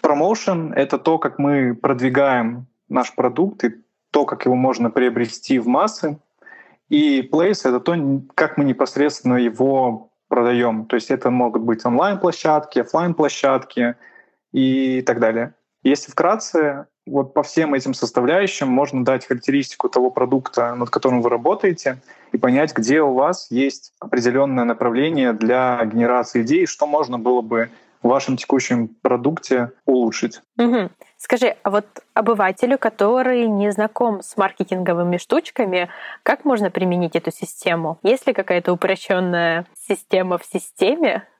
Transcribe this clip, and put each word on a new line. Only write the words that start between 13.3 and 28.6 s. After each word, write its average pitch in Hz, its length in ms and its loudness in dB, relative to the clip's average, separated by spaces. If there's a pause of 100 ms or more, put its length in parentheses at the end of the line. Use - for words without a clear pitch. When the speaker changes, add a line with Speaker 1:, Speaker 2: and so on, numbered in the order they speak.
Speaker 1:
и 131 480 0
так 123 180 -2
далее. 113 340 0 (300)
Если 139 280 0
вкратце, 160 760 0 (220)
вот 135 260 -2
по 147 80 2
всем 156 320 -2
этим 135 220 -2
составляющим 147 720 0
можно 131 360 0
дать 127 220 0
характеристику 135 640 -2
того 127 220 2
продукта, 127 640 -2
над 120 140 -6
которым 127 340 0
вы 117 60 2
работаете, 147 680 0 (340)
и - 60 -2
понять, 135 380 2
где 131 260 2
у 139 120 2
вас 147 360 0
есть 131 500 -2
определенное 120 680 0
направление 123 680 0
для 120 520 0
генерации 120 580 0
идей, 156 240 2
что - 180 -2
можно 147 320 -2
было 123 240 2
бы 113 280 -4 (340)
в 123 40 2
вашем 131 300 0
текущем 123 500 -2 (140)